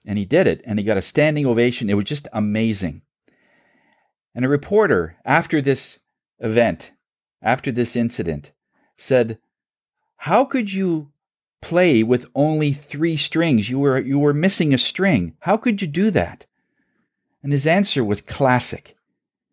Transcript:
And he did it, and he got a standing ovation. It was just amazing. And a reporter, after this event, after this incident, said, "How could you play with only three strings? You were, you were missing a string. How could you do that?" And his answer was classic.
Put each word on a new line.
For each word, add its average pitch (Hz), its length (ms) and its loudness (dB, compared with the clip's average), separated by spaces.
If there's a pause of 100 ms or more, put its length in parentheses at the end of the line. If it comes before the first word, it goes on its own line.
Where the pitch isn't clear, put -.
And 104 100 -4
he 104 80 -2
did 151 220 2
it, 85 180 0
and 110 140 -4
he 101 80 -4
got 107 100 0
a 95 60 -2
standing 147 420 0
ovation. 120 460 0
It 101 40 0
was 101 120 0
just 143 260 -10
amazing. 104 680 -2 (1300)
And 120 80 -6
a 131 60 0
reporter, 143 720 2
after 156 380 0
this 135 380 -2 (400)
event, 113 540 0 (500)
after 131 280 -2
this 117 240 -2
incident, 87 580 -4 (440)
said, 117 420 0 (800)
"How 208 300 2
could 240 260 -4
you 170 400 -4 (480)
play 165 420 4
with 123 320 2
only 151 380 0
three 151 460 -4
strings? 143 500 0
You 131 120 -4
were, 139 180 2
you 139 200 -2
were 147 160 4
missing 160 380 2
a 127 60 2
string. 151 640 -2
How 202 180 0
could 214 240 -2
you 175 60 -6
do 180 240 0
that?" 90 340 -4 (960)
And 139 100 -4
his 139 140 0
answer 175 360 2
was 101 200 -2
classic. - 760 -2 (560)